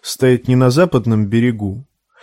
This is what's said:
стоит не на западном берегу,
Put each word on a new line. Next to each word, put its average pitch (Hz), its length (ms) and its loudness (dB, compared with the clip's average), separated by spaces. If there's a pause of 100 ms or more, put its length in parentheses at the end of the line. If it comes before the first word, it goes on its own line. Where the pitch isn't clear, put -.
стоит 127 480 0
не 127 80 2
на 127 120 4
западном 120 580 0
берегу, 117 600 -4 (360)